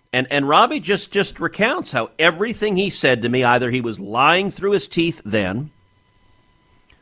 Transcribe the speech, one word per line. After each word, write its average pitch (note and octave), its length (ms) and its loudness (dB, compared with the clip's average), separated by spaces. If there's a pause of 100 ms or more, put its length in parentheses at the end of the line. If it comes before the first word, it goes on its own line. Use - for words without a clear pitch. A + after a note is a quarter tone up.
(120)
And, B2+ 180 0
and C#3 180 0
Robbie A3 300 4
just, F#3+ 320 -4
just - 300 -2
recounts A3 500 -4
how A#2 260 -4
everything F#3+ 600 0
he F#3+ 140 0
said B2+ 320 2
to A#2 60 0
me, B2+ 140 0
either B2 300 2
he B2+ 80 0
was A#2 180 -6
lying C#3 520 2
through G3 200 -4
his G3+ 160 0
teeth E3+ 380 -2
then, G#2+ 480 -2 (1300)